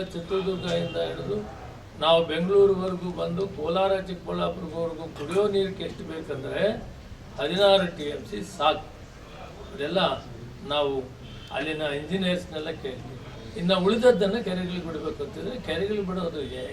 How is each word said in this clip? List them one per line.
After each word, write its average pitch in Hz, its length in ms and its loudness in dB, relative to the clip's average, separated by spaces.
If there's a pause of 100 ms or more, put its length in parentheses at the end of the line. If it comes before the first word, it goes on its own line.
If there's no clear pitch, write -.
ಚಿತ್ರದುರ್ಗದಿಂದ 175 920 -2
ಹಿಡಿದು 190 680 -4 (360)
ನಾವು 165 240 8
ಬೆಂಗಳೂರುವರೆಗೂ 180 880 4
ಬಂದು 170 380 -2
ಕೋಲಾರ, 190 520 2
ಚಿಕ್ಕಬಳ್ಳಾಪುರವರೆಗೂ 170 1040 -4
ಕುಡಿಯೋ 170 440 0
ನೀರಿಗೆ 196 360 0
ಎಷ್ಟು 165 200 -8
ಬೇಕಂದ್ರೆ 160 580 -4 (760)
ಹದಿನಾರು 180 560 6
ಟಿ 151 60 -8
ಎಮ್ 143 240 -6
ಸಿ - 320 -8
ಸಾಕು. 151 280 2 (880)
ಅದೆಲ್ಲ 156 240 -2 (680)
ನಾವು 139 560 0 (300)
ಅಲ್ಲಿನ 156 280 -2
ಇಂಜಿನಿಯರ್ಸ್‌ನೆಲ್ಲ 156 880 -2
ಕೇಳ್ತೀವಿ. 131 480 -8 (420)
ಇನ್ನು 180 140 4 (100)
ಉಳಿದದ್ದನ್ನು 220 600 6
ಕೆರೆಗಳಿಗೆ 180 420 -2
ಬಿಡಬೇಕು 151 380 -4
ಅಂತಿದ್ರೆ 214 320 -6 (100)
ಕೆರೆಗಳಿಗೆ 196 360 0
ಬಿಡೋದು 180 400 -2
ಎ-, 127 300 -6